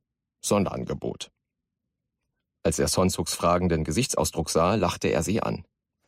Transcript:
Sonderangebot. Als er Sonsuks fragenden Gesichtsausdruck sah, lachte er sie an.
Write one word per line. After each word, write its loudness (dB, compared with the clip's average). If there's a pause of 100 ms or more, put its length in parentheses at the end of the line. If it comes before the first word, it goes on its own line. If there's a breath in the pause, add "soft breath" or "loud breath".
(420)
Sonderangebot. -2 (1300)
Als -2
er 2
Sonsuks 0
fragenden 2
Gesichtsausdruck -2
sah, 4
lachte 0
er 2
sie 0
an. -4 (420)